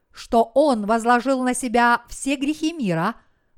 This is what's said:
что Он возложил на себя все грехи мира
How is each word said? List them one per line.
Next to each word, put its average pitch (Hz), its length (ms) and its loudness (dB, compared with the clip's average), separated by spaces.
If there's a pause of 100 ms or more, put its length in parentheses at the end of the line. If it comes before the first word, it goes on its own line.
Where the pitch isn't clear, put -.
(120)
что - 420 -2
Он 254 320 2
возложил 240 560 2
на 247 120 -2
себя 240 540 0
все - 280 -4
грехи 302 360 -4
мира 196 440 -4 (420)